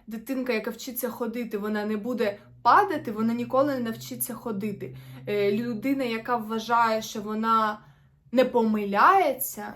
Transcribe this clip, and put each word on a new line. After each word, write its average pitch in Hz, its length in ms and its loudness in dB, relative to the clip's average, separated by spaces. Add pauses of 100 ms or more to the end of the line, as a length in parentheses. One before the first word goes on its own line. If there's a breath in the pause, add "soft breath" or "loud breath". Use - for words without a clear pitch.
дитинка, 247 460 -4
яка 240 180 -4
вчиться 233 380 -8
ходити, 226 480 -6
вона 208 280 -2
не 214 120 -2
буде 214 420 -2 (240 loud breath)
падати, 311 480 6
вона 226 220 0
ніколи 254 420 2
не 254 40 -2
навчиться 233 540 -8
ходити. 214 600 -6 (320 loud breath)
Е, 202 240 2
людина, 240 520 -2
яка 226 320 -2
вважає, 226 680 0
що 220 200 -8
вона 220 580 0 (520 soft breath)
не 254 140 4
помиляється, 220 1300 2